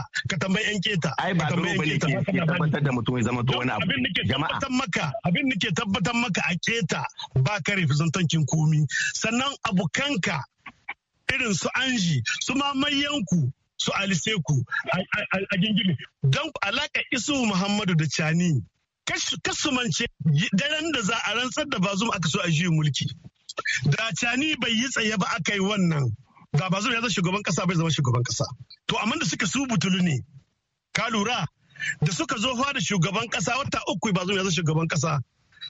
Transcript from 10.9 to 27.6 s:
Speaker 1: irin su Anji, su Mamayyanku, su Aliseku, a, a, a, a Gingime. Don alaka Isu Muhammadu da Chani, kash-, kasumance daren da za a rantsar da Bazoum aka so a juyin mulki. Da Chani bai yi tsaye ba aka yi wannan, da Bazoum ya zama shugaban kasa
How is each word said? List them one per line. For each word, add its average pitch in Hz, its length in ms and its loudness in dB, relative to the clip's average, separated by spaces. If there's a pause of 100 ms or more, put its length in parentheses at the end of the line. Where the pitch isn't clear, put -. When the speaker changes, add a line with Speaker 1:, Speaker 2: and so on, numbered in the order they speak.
Speaker 1:
irin 254 200 0
su 180 220 -2
Anji, 220 460 2 (200)
su - 120 -4
Mamayyanku, 277 1000 0 (260)
su - 140 -2
Aliseku, 190 720 0 (300)
a, - 60 2
a, - 220 -2 (120)
a, 190 40 0 (160)
a 190 40 0
Gingime. 185 380 2 (340)
Don 285 200 2 (120)
alaka 240 400 -2 (120)
Isu 269 200 0 (120)
Muhammadu 202 520 2
da 160 80 4
Chani, 160 560 2 (440)
kash-, 320 380 -2
kasumance 247 600 0 (480)
daren 302 380 0
da 254 100 -2
za 220 140 0
a 208 200 -2
rantsar 254 340 -2
da 269 100 -2
Bazoum 196 360 0
aka 165 140 -2
so 202 100 0
a 180 80 0
juyin 170 300 2
mulki. 151 280 0 (800)
Da 220 340 2
Chani 262 400 0
bai 240 120 0
yi 226 160 2
tsaye 220 300 0
ba 208 100 0 (100)
aka 208 160 -2
yi 202 60 0
wannan, 175 520 2 (420)
da 180 160 2
Bazoum 202 240 2
ya 226 80 0
zama 240 80 0
shugaban 190 340 0
kasa 190 220 0